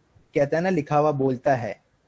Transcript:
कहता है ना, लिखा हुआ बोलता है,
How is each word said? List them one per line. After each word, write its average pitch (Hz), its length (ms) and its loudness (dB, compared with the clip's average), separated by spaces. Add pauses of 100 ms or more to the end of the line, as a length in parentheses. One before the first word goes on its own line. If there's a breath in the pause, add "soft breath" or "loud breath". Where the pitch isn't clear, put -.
(340)
कहता 143 220 2
है 165 60 0
ना, 185 80 0
लिखा 151 260 -2
हुआ 151 160 4
बोलता 135 420 0
है, 113 180 -4 (360)